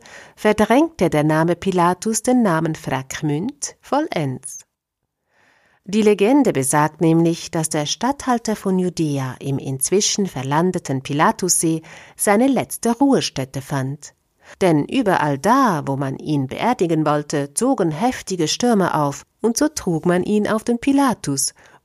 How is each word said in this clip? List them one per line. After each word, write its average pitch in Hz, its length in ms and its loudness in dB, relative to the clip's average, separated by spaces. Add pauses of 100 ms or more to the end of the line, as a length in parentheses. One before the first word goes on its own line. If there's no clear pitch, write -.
(360)
verdrängte 214 720 2
der 147 160 2
Name 160 320 2
Pilatus 180 640 0
den 247 200 2
Namen 160 320 0
Fragmünd 147 1040 -6
vollends. 165 840 -4 (1160)
Die 208 180 0
Legende 208 500 4
besagt 147 480 0
nämlich, 165 500 2
dass 160 180 -2
der 151 180 0
Statthalter 240 680 -2
von 190 240 -2
Judäa 147 640 -2
im 135 180 -4
inzwischen 180 680 -2
verlandeten 147 760 -2
Pilatussee 165 800 0 (340)
seine 220 300 2
letzte - 500 -2
Ruhestätte 147 640 0
fand. 135 540 -6 (460)
Denn 160 240 4
überall 170 540 0
da, 202 480 2
wo 135 100 -4
man 135 220 -4
ihn 147 280 -2
beerdigen 165 600 0
wollte, 147 480 -2
zogen 220 360 0
heftige 180 560 -4
Stürme 202 480 2
auf, 143 300 -2 (160)
und 226 160 0
so 294 120 2
trug 170 380 -4
man 175 160 2
ihn 208 240 0
auf 220 160 -2
den 233 160 -2
Pilatus, 269 760 -2 (300)